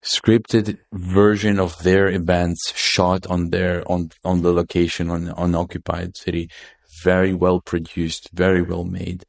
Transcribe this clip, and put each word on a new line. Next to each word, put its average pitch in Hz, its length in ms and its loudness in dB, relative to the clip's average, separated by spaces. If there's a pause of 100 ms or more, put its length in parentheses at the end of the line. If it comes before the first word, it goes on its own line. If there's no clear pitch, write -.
Scripted 110 760 2 (140)
version 98 680 2
of 85 220 -4
their 95 260 4
events 87 640 0
shot 92 520 0
on 87 240 -2
their, 90 400 -2
on, 90 200 -2 (140)
on 92 180 0
the 87 100 4
location, 85 580 0
on, 85 200 -4
on 87 240 0
occupied 87 640 -6
city. 85 320 -6 (560)
Very 92 300 4
well 90 260 2
produced, 82 720 -6
very 90 300 2
well 87 220 -6
made. 90 440 -8